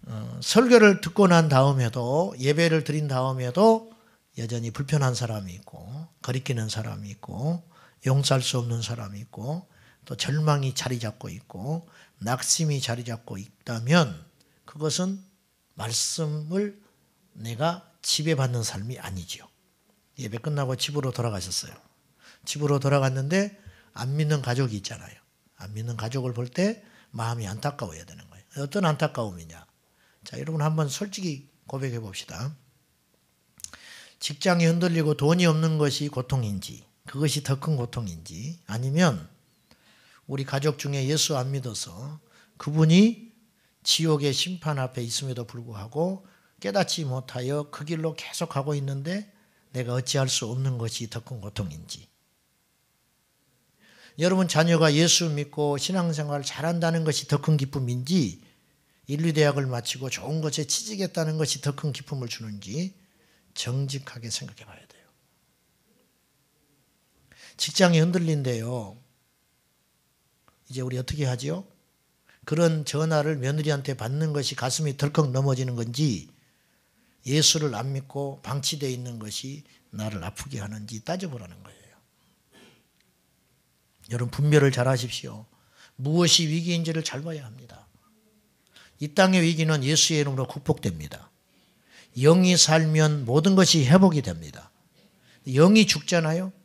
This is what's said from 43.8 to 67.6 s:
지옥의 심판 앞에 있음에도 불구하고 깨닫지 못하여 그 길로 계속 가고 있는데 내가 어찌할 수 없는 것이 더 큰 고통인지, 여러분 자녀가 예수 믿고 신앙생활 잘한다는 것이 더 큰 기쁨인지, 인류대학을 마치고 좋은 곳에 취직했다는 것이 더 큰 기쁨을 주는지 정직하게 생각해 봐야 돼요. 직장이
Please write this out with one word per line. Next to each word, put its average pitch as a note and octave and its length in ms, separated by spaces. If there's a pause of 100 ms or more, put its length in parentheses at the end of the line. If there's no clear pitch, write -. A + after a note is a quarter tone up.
지옥의 D3 500
심판 D#3+ 460
앞에 B2+ 240
있음에도 A#2+ 420
불구하고 A#2+ 800 (360)
깨닫지 G3 420
못하여 C3 680
그 - 140
길로 D#3+ 300
계속 - 340
가고 C#3 280
있는데 C#3+ 580 (380)
내가 B2 220
어찌할 B2+ 360
수 - 160
없는 B2+ 320
것이 A2+ 320
더 A#2 120
큰 A#2 200
고통인지, E2+ 640 (2000)
여러분 F#3 280
자녀가 D#3+ 460
예수 E3 360
믿고 D3 480
신앙생활 D3+ 640
잘한다는 E3 600
것이 D3+ 240
더 C#3+ 140
큰 D#3 160
기쁨인지, C3 840 (640)
인류대학을 D3 580
마치고 B2+ 440
좋은 D3+ 300
곳에 D3+ 260
취직했다는 F3+ 720
것이 C#3 240
더 C#3+ 140
큰 D3 160
기쁨을 B2+ 380
주는지 A2 640 (600)
정직하게 C3 760
생각해 - 340
봐야 - 240
돼요. - 140 (2500)
직장이 E3+ 420